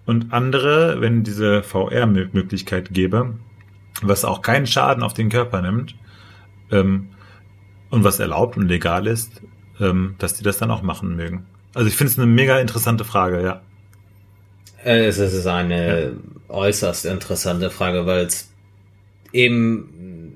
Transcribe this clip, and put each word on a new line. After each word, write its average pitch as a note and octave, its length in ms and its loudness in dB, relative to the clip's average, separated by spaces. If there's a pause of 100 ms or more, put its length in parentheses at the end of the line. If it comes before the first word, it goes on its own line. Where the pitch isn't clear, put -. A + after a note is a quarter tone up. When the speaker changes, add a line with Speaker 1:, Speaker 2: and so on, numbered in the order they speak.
Speaker 1:
Und A#2 280 0
andere, C3+ 680 2
wenn A#2 240 2
diese G#2 380 2
V-R-Möglichkeit F#2+ 1300 0
gäbe, G#2 420 0 (680)
was G2+ 220 2
auch - 180 -2
keinen C3+ 240 2
Schaden C3 360 2
auf G#2+ 120 -4
den A2+ 160 -2
Körper A#2 320 -2
nimmt, G#2 320 -4 (760)
ähm, F#2+ 380 2 (840)
und A2+ 140 4
was F#2+ 140 2
erlaubt F2 380 0
und G2 100 0
legal F2 400 0
ist, A#2 340 -4 (400)
ähm, F#2+ 380 0
dass F2 160 -4
die - 80 -12
das G2+ 160 0
dann A2+ 120 -2
auch A2 120 -4
machen F2+ 340 -6
mögen. E2+ 300 -8 (280)
Also A2+ 140 2
ich G2+ 80 0
find's C#3 220 0
eine B2 80 4
mega C3 320 6
interessante A2+ 460 0
Frage, F2+ 380 0
ja. F#2 180 -4 (1200)
Speaker 2:
Äh, A#2 220 4
es F#2+ 120 2
ist F#2 280 0
eine F2 580 0
Speaker 1:
Ja. B1+ 60 -4 (380)
Speaker 2:
äußerst G2 580 -2
interessante F2 640 -4
Frage, F2+ 360 -2
weil's F2+ 440 -2 (840)
eben G#2+ 1040 0